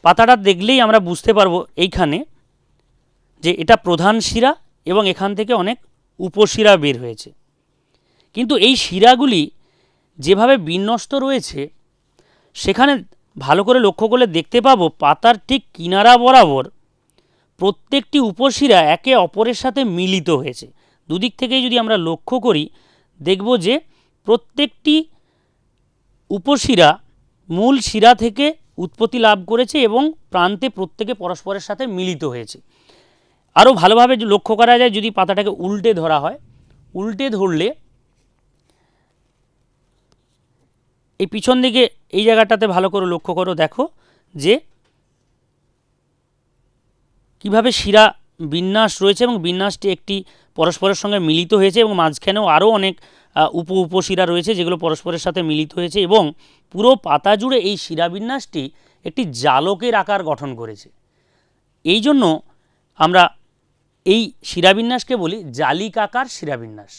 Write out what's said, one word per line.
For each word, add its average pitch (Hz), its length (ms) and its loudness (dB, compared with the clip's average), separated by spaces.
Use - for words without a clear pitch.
পাতাটা 233 300 6
দেখলেই 202 380 2
আমরা 220 120 4
বুঝতে 175 300 -2
পারবো 185 200 4
এইখানে 175 340 -2
যে 165 80 0
এটা 208 140 6
প্রধান 180 280 2
শিরা 254 240 0
এবং 208 120 2
এখান 196 260 -4
থেকে 220 140 -4
অনেক 220 160 -4
উপশিরা 208 520 2
বের 139 200 0
হয়েছে। 117 260 -14
কিন্তু 220 200 -2
এই 262 80 4
শিরাগুলি 233 580 2
যেভাবে 196 360 2
বিন্যস্ত 202 440 -4
রয়েছে, 262 360 -6
সেখানে 254 360 0
ভালো 147 300 2
করে 254 200 4
লক্ষ্য 214 260 0
করলে 247 140 2
দেখতে 165 300 -2
পাবো 240 200 4
পাতার 214 340 2
ঠিক 254 140 -2
কিনারা 190 360 4
বরাবর 180 400 4
প্রত্যেকটি 262 580 -4
উপশিরা 247 480 2
একে 262 180 -2
অপরের 220 360 -2
সাথে 262 180 -4
মিলিত 185 320 -2
হয়েছে। 131 260 -12
দুদিক 185 320 -4
থেকেই 254 260 -2
যদি 240 160 -2
আমরা 220 140 -2
লক্ষ্য 170 280 -6
করি, 160 180 0
দেখব 190 280 -4
যে 240 80 0
প্রত্যেকটি 285 680 -2
উপশিরা 202 580 2
মূল 208 260 0
শিরা 233 240 4
থেকে 240 220 -2
উৎপত্তি 226 420 -4
লাভ 208 120 4
করেছে 240 260 -2
এবং 233 140 0
প্রান্তে 185 340 -2
প্রত্যেকে 196 460 -10
পরস্পরের 190 460 -10
সাথে 214 160 -8
মিলিত 180 260 -6
হয়েছে। 117 260 -14
আরও 240 100 8
ভালোভাবে 233 320 6
লক্ষ্য 214 260 -2
করা 240 200 6
যায় 247 160 2
যদি 214 120 -4
পাতাটাকে 190 340 -2
উল্টে 202 260 -2
ধরা 160 240 0
হয়, 233 140 -6
উল্টে 220 260 -6
ধরলে 180 300 -2
এই 196 120 -6
পিছন 254 300 0
দিকে 247 180 2
এই 214 100 -2
জায়গাটাতে 220 460 2
ভালো 185 200 0
করে 196 200 -2
লক্ষ্য 170 240 -8
করো, 185 140 -2
দেখো 240 220 -2
যে 165 200 0
কীভাবে 214 300 0
শিরা 208 240 6
বিন্যাস 190 380 -2
রয়েছে 202 240 -2
এবং 240 100 -4
বিন্যাসটি 190 400 -4
একটি 196 200 -10
পরস্পরের 180 440 0
সঙ্গে 208 160 -4
মিলিত 165 320 -2
হয়েছে 196 240 2
এবং 214 160 -2
মাঝখানেও 190 460 -4
আরও 190 120 4
অনেক, 190 160 -2
আহ, 156 120 2
উপ 160 80 -10
উপশিরা 185 480 -2
রয়েছে 175 260 -2
যেগুলো 175 260 -2
পরস্পরের 165 420 -6
সাথে 180 140 -4
মিলিত 151 280 -4
হয়েছে 175 200 -6
এবং 208 140 4
পুরো 220 180 2
পাতা 233 340 0
জুড়ে 254 180 -2
এই 202 160 -4
শিরাবিন্যাসটি 175 800 -8
একটি 165 180 -8
জালকের 170 600 -2
আকার 202 180 -4
গঠন 143 200 -8
করেছে। 110 280 -18
এই 190 220 0
জন্য 277 180 2
আমরা 180 180 4
এই 226 80 0
শিরাবিন্যাসকে 220 720 0
বলি 170 140 -6
জালিকাকার 202 680 -4
শিরাবিন্যাস। 113 640 -14